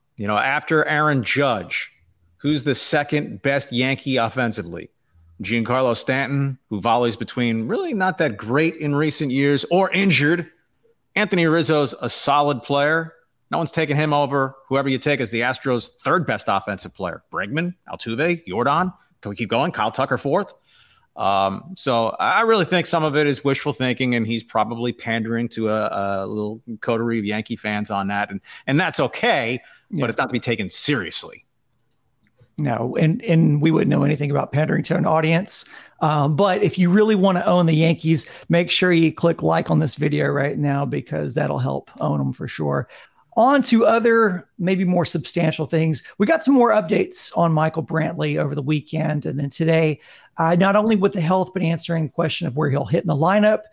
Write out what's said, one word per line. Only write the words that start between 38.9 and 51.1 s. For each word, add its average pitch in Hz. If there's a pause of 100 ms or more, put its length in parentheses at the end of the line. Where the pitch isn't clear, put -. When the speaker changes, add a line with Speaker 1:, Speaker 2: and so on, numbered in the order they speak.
Speaker 2:
you 165
click 170
like 165
on 151
this 156
video 147
right 143
now 143
because 143
that'll 143
help 135 (120)
own 147
'em 135
for -
sure. 143 (480)
On 262
to 226
other, 226
maybe 190
more 175
substantial 160
things. 160 (140)
We 202
got 320
some 277
more 240
updates 196
on 170
Michael 156
Brantley 156
over 147
the 143
weekend. 151
And 147
then 143
today, 160 (360)
uh, 165
not 196
only 214
with 196